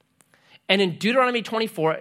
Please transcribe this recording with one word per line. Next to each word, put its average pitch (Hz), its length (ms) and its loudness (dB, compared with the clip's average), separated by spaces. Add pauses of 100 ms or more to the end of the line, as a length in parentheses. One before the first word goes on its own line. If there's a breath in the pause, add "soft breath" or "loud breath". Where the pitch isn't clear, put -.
(680 soft breath)
And 196 140 4
in 165 160 -2
Deuteronomy 247 420 0
twenty-four, 202 600 -2